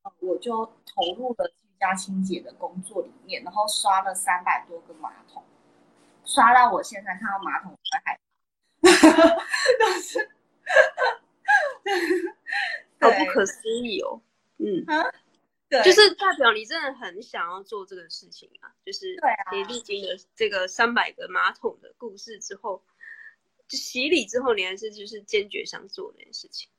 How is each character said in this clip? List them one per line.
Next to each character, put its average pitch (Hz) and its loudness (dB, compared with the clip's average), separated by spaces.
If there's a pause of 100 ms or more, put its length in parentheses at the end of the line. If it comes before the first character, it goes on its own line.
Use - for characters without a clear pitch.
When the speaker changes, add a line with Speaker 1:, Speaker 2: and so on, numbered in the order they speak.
Speaker 1:
呃， 392 -16 (100)
我 180 -2
就 220 -4
投 - -6
入 247 -6
了 175 -2
居 - -20 (140)
家 190 0
清 190 -4
洁 185 -4
的 - -16
工 180 -10
作 185 -8
里 - -14 (140)
面， 185 -10
然 180 -12
后 214 0
刷 196 2
了 190 -4
三 180 -2
百 165 -2
多 170 -16
个 - -20
马 147 -14 (200)
桶， - -20 (800)
刷 240 6
到 247 6
我 175 -2
现 202 -14
在 202 -10
看 214 -8
到 196 -4
马 156 -6
桶 190 -18
我 294 -20
会 - -6
害 - -6 (640)
怕， 349 8
<laughs> 370 6
就 349 -4
是， - -6 (1500)
<laughs> 381 -4
Speaker 2:
好 285 8
不 208 2
可 247 2
思 - -10
议 233 -4
哦。 - -8 (360)
Speaker 1:
对。 190 -4
Speaker 2:
嗯。 - -
Speaker 1:
啊？ 320 -2 (580)
对。 247 2
Speaker 2:
就 370 8
是 381 8
代 381 0
表 233 4
你 220 -6
真 311 -8
的 277 -6
很 208 -14
想 196 -8
要 190 -12
做 196 -14
这 190 -20
个 170 -18
事 - -16
情 - -20 (120)
啊， - -20 (140)
就 190 -14
是 190 -10
Speaker 1:
对 302 0
啊。 196 -4
Speaker 2:
你 196 -6
历 233 -10
经 202 -10
了 202 -6 (180)
这 220 -2
个 190 -4
三 233 -2
百 208 -2
个 170 -16
马 180 0
桶 - -8
的 - -20
故 214 -14
事 208 -20
之 - -14
后， 196 -10 (880)
就 - -12
洗 254 -6
礼 311 0
之 233 -6
后， 254 0
你 196 -2
还 185 -8
是 220 -12
就 208 -18
是 208 -16
坚 208 -4
决 - -10
想 - -16
做 - -16
这 - -20
件 - -20
事 - -18
情。 - -18